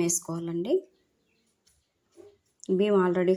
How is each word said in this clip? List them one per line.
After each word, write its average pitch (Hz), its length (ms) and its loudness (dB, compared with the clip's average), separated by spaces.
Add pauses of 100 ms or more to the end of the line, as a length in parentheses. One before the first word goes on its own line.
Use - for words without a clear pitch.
వేసుకోవాలండి. 170 680 -4 (2000)
బియ్యం 202 280 2
already 180 300 2